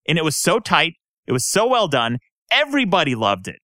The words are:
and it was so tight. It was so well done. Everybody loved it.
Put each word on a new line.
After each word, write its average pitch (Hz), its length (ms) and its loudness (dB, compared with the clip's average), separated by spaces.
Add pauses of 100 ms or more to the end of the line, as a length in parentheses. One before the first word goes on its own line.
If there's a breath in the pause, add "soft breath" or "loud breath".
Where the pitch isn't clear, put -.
and 160 100 0
it 160 60 -2
was 151 120 -2
so 180 220 0
tight. 165 360 0 (320)
It 120 60 -2
was 123 140 -2
so 214 200 0
well 240 220 0
done. 123 300 0 (320)
Everybody 233 640 0
loved 101 340 0
it. 76 160 -12